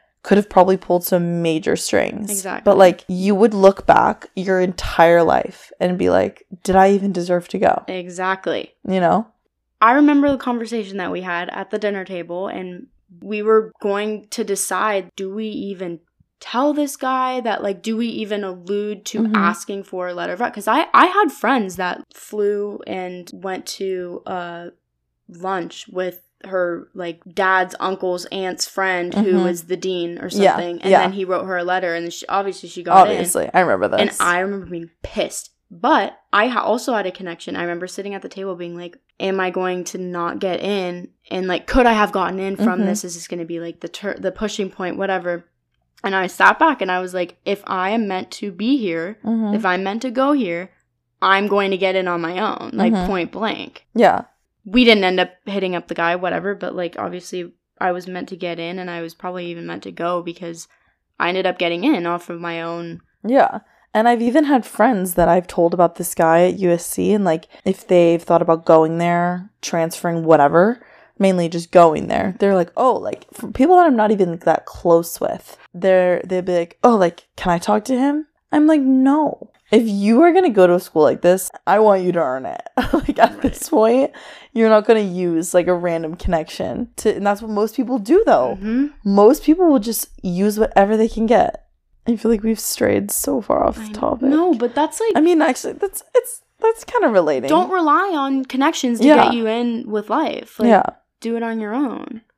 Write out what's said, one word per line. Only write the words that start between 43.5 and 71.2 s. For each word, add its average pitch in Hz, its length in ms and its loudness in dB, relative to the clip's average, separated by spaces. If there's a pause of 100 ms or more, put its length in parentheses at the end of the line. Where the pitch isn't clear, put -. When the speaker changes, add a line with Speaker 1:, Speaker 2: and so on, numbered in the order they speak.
Speaker 2:
like, 170 200 -14
the 170 80 -14
tur-, - 320 -10
the 185 120 -6
pushing 208 380 -6
point, 180 280 -8
whatever?" 180 480 -4 (580)
And 196 120 -4
I 185 120 -2
sat 190 320 2
back 311 220 2
and 185 100 -4
I 185 80 -2
was 185 160 -8
like, 175 280 -6
"If 196 220 -4
I 190 240 -4
am 220 180 -2
meant 185 240 -6
to 208 200 -10
be 220 260 0
here, 180 480 -6
Speaker 1:
Mm-hmm. 220 300 -2
Speaker 2:
if 220 100 -2
I'm 180 180 0
meant 208 200 -6
to 254 80 -4
go 269 220 2
here, 185 360 -4 (540)
I'm 196 240 2
going 196 240 0
to 185 60 -2
get 185 180 0
in 185 120 -2
on 175 140 -4
my 170 160 -6
own," - 360 -6
like, 226 200 2
Speaker 1:
Mm-hmm. 180 140 -2
Speaker 2:
point 180 240 -4
blank. - 640 -8
Speaker 1:
Yeah. 220 300 4 (400)
Speaker 2:
We 233 200 2
didn't 214 200 4
end 185 140 0
up 180 120 0 (140)
hitting 190 300 -4
up - 120 -8
the 170 80 -10
guy, 170 200 -2
whatever, 180 380 -4
but, 185 220 -10
like, 175 240 -8
obviously 175 520 -10 (280)
I 185 140 -2
was 180 140 -10
meant 180 220 -12
to 190 80 -14
get 170 220 -8
in, 170 180 -10
and 180 140 -10
I 170 100 -10
was 165 140 -12
probably 180 320 -10
even 170 180 -12
meant 170 180 -12
to 196 80 -14
go 170 300 -4
because 170 460 -14 (520)
I 170 100 0
ended 185 180 -2
up 180 100 -4
getting 170 260 -2
in 180 220 0
off 170 240 -6
of 170 100 -12
my 170 220 -8
own 170 400 -10 (240)
Speaker 1:
Yeah. 226 340 2 (340)
And 220 140 2
I've 240 140 2
even 254 240 2
had 277 200 2
friends 202 500 0
that 170 140 4
I've 175 180 2
told 170 260 0
about 170 220 2
this - 200 -8
guy 165 320 4
at 180 120 -2
U 180 120 2
S 170 140 -2
C, 185 280 -2
and, 208 100 0
like, 160 240 -2 (160)
if - 240 -4
they've 170 340 4
thought 170 200 2
about 170 240 0
going 160 320 6
there, 175 520 -2 (120)
transferring, 165 640 -4
whatever, 160 600 4 (360)
mainly 185 280 2